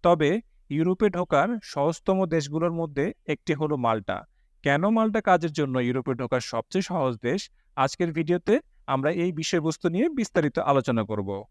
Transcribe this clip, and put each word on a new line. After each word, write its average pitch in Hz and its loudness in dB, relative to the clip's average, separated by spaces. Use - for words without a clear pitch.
তবে 175 4
ইউরোপে 180 2
ঢোকার 175 0
সহজতম 180 0
দেশগুলোর 160 -2
মধ্যে 165 -4
একটি 156 -4
হলো 147 -2
মাল্টা। 110 -2
কেন 147 2
মাল্টা 220 2
কাজের 170 4
জন্য 135 0
ইউরোপে 123 0
ঢোকার 123 -2
সবচেয়ে 120 -4
সহজ 135 -2
দেশ, 143 -2
আজকের 143 0
ভিডিওতে 170 0
আমরা 135 0
এই 175 -2
বিষয়বস্তু 160 -2
নিয়ে 214 0
বিস্তারিত 180 -2
আলোচনা 131 2
করব। 101 -6